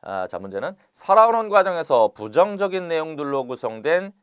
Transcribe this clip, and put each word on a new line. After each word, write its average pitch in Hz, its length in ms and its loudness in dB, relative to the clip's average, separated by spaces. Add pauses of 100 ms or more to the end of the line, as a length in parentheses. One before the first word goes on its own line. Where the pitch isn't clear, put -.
아, 92 240 -6
자, 90 120 -10
문제는 98 380 -10 (160)
살아오는 220 560 4
과정에서 170 640 2
부정적인 185 760 -2
내용들로 147 580 -4
구성된 127 680 -4 (100)